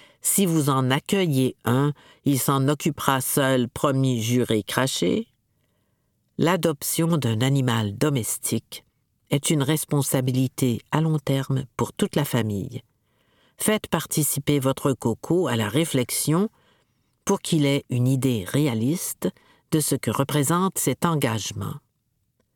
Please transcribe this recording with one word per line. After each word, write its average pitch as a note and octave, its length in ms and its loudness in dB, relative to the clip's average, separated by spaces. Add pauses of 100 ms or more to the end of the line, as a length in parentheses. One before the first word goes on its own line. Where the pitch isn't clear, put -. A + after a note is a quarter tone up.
(200)
si - 240 2
vous D#3+ 240 2
en C3 220 2
accueillez C#3+ 760 0
un, C#3 300 0 (300)
il C3+ 140 2
s'en C3+ 300 0
occupera C#3+ 520 0
seul, C3 480 2
promis, C3 540 0
juré, A#2 400 0
craché. F3 680 -2 (1080)
L'adoption E3 800 0
d'un A2+ 240 0
animal A#2+ 560 0
domestique - 880 -2 (460)
est - 200 0
une D3+ 120 2
responsabilité C3 1300 0
à D3+ 100 0
long D#3 180 0
terme C3+ 460 -2 (120)
pour - 180 -4
toute - 220 -2
la D3 80 2
famille. A2 580 -4 (760)
Faites - 320 0
participer D3 680 0
votre C3+ 340 0
coco D3 560 0
à A#2+ 80 0
la A2 120 0
réflexion D#3 800 0 (760)
pour G3 160 0
qu'il D3+ 240 2
ait C#3 240 0
une B2 180 0
idée B2+ 400 0
réaliste C#3 840 -2 (400)
de D#3+ 100 2
ce - 140 0
que A#2+ 160 -2
représente D3 680 0
cet - 280 -2
engagement. A2 680 -2 (800)